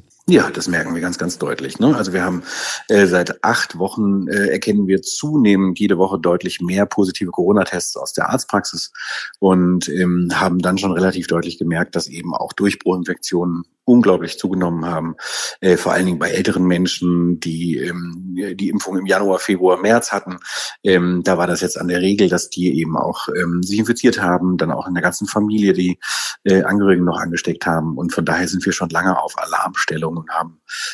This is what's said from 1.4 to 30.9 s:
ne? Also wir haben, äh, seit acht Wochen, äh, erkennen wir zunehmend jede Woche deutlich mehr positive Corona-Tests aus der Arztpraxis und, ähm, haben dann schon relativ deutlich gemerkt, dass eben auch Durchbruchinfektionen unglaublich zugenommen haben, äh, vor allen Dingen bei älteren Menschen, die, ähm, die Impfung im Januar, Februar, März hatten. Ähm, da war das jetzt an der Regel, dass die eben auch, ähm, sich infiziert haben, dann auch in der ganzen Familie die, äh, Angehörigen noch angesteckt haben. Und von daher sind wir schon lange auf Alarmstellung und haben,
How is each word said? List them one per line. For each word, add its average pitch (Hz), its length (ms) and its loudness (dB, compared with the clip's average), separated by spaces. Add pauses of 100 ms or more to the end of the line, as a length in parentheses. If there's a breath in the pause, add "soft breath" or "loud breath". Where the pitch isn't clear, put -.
ne? 139 160 6
Also 95 200 -2
wir 92 80 0
haben, 90 200 -2 (460 loud breath)
äh, 101 180 6
seit 87 380 0
acht 110 340 0
Wochen, 98 500 0
äh, 101 200 0
erkennen 101 380 2
wir 95 160 2
zunehmend 101 760 2
jede 95 200 2
Woche 95 200 2
deutlich 87 440 0
mehr 92 240 0
positive 95 440 -2
Corona-Tests 90 680 0
aus - 180 -10
der - 160 -2
Arztpraxis - 600 -4 (480 loud breath)
und, 90 520 4
ähm, 90 440 0
haben 90 260 0
dann 92 180 0
schon 95 140 0
relativ 90 340 0
deutlich 85 320 -2
gemerkt, 85 360 -2
dass 85 140 -4
eben 82 260 -8
auch - 200 -6
Durchbruchinfektionen 90 1080 -2 (220)
unglaublich 107 520 4
zugenommen 87 480 -2
haben, 80 280 -4 (460 loud breath)
äh, 92 160 6
vor 85 160 0
allen 92 140 2
Dingen 87 120 0
bei - 120 -2
älteren 92 340 0
Menschen, 87 760 2
die, 82 380 -4
ähm, 87 580 -8 (200)
die 95 160 -2
Impfung 98 260 -4
im 92 80 -2
Januar, 95 340 2
Februar, 92 400 2
März 107 320 2
hatten. 92 280 -6 (440 loud breath)
Ähm, 90 400 4
da 92 140 2
war 87 100 0
das 87 140 -2
jetzt 87 180 -4
an 80 100 -4
der 90 120 0
Regel, 98 300 4
dass 87 180 -2
die 87 320 0
eben 80 160 -2
auch, - 320 -4 (100)
ähm, 87 240 -2
sich 98 160 -2
infiziert 110 440 2
haben, 90 340 2
dann 82 140 0
auch - 180 -6
in 87 60 -2
der 87 80 -2
ganzen 87 240 -2
Familie 104 480 2
die, 92 240 0 (460 loud breath)
äh, 95 180 6
Angehörigen 98 420 4
noch 87 140 0
angesteckt 85 480 -4
haben. 80 320 -2
Und 85 160 -4
von 82 100 -2
daher 82 240 0
sind 90 160 -4
wir 95 80 2
schon 87 160 -4
lange 87 320 0
auf - 160 -6
Alarmstellung 82 800 -4
und 80 140 -10
haben, 82 320 -6 (320 loud breath)